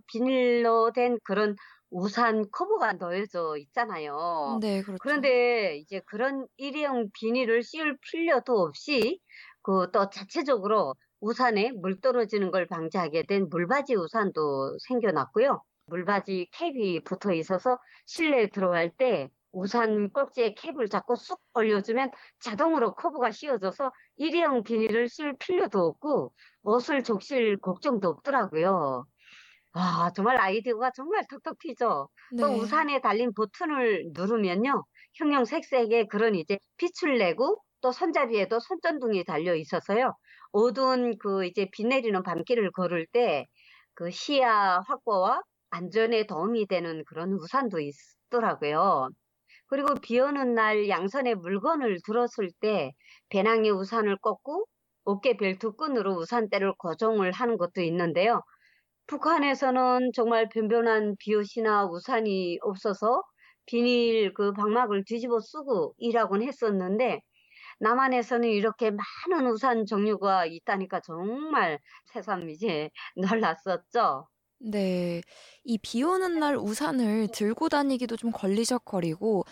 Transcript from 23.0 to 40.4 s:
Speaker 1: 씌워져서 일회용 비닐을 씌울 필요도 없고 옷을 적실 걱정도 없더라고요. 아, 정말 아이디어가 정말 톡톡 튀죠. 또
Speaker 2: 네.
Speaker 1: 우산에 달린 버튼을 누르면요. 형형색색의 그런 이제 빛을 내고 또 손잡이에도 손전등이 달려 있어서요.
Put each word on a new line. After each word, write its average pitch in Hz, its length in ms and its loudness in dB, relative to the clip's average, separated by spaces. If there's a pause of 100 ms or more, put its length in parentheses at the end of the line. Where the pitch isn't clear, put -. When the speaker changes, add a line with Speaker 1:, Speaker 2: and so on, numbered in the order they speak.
Speaker 1:
씌워져서 247 600 -4 (260)
일회용 294 460 0
비닐을 220 460 0
씌울 294 300 -6
필요도 359 400 0
없고 175 540 0 (300)
옷을 247 400 0
적실 220 540 0
걱정도 196 520 -2
없더라고요. 160 960 0 (680)
아, 175 420 0
정말 226 240 2
아이디어가 220 560 0
정말 339 340 -4
톡톡 277 300 -12
튀죠. 220 500 -4 (300)
또 226 80 2
Speaker 2:
네. 214 120 2
Speaker 1:
우산에 262 420 0
달린 226 340 2
버튼을 226 760 -2
누르면요. 202 720 0 (320)
형형색색의 247 920 2
그런 214 280 2
이제 180 220 -2 (200)
빛을 339 420 0
내고 220 420 0 (200)
또 254 100 2
손잡이에도 233 680 0
손전등이 254 680 -2
달려 170 300 -2
있어서요. 202 600 0 (360)